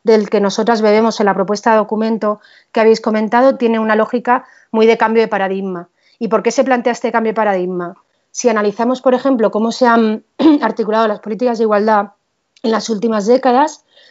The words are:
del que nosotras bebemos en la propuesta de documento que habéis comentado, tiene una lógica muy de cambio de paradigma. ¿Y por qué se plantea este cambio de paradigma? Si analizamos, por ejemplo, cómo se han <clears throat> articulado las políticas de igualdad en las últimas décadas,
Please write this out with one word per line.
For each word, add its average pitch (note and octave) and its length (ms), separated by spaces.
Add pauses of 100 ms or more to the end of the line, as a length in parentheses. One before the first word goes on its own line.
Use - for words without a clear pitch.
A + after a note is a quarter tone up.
del A3 260
que G#3 100
nosotras G#3+ 420
bebemos G#3+ 360
en G#3+ 80
la G3 80
propuesta G3+ 380
de G#3+ 60
documento G#3+ 640 (320)
que A3+ 80
habéis A3 200
comentado, A3+ 560
tiene A3+ 240
una A3 160
lógica A#3+ 480 (260)
muy A3 160
de A3+ 100
cambio A3+ 260
de A3 60
paradigma. F#3+ 600 (320)
¿Y A3+ 80
por G#3+ 140
qué A#3 100
se C4+ 120
plantea B3 280
este A#3 180
cambio A3+ 220
de G3 40
paradigma? F#3 580 (360)
Si - 180
analizamos, A3 520
por B3+ 140
ejemplo, A#3+ 360
cómo A3 220
se B3 140
han A3+ 360 (160)
<clears throat> C#4+ 240
articulado A3 460
las G3+ 120
políticas A3+ 380
de A3+ 60
igualdad G#3 460 (520)
en F3 80
las A3+ 180
últimas G#3+ 380
décadas, B3+ 580 (260)